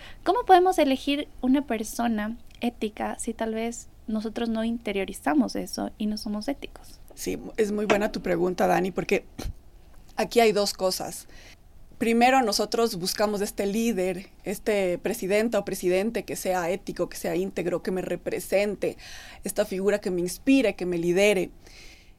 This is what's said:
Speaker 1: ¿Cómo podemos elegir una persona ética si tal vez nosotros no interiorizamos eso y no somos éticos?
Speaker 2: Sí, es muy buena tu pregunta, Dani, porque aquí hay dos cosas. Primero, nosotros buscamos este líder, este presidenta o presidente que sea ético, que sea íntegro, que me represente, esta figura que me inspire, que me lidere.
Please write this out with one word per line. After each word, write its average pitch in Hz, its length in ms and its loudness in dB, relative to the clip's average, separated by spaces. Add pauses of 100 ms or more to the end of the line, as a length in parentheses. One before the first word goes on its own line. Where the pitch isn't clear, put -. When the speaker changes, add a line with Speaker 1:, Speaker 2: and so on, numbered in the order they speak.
(240)
Speaker 1:
¿Cómo 480 220 2
podemos 370 320 8
elegir 285 500 0 (140)
una 269 240 2
persona 220 720 -4 (240)
ética 220 560 -4
si 226 160 -6
tal 226 180 -4
vez 226 380 -6 (160)
nosotros 220 420 -4
no 220 160 -2
interiorizamos 226 920 -2
eso 190 420 -6
y 214 80 -2
no 214 100 -2
somos 214 320 -6
éticos? - 520 -10 (140)
Speaker 2:
Sí, - 240 -6 (200)
es 214 120 2
muy 208 140 -2
buena 208 260 2
tu 190 120 -6
pregunta, 180 440 0
Dani, 180 260 2
porque 185 340 -2 (920)
aquí 226 240 2
hay 220 120 6
dos 202 200 0
cosas. - 560 -4 (720)
Primero, 233 420 6
nosotros 220 560 0
buscamos 202 460 -2
este 208 240 -4
líder, 196 640 -2 (140)
este 196 520 0
presidenta 214 640 0
o 190 80 -2
presidente 190 580 0
que - 120 -8
sea 185 340 0
ético, 180 400 -4
que - 80 -12
sea 170 180 -2
íntegro, 180 460 -2
que - 80 -4
me 185 100 0
represente, 180 960 0 (480)
esta 202 220 0
figura 196 340 0
que 208 100 -4
me 180 120 0
inspire, 220 540 4
que 185 100 -4
me 180 100 0
lidere. 175 540 4 (680)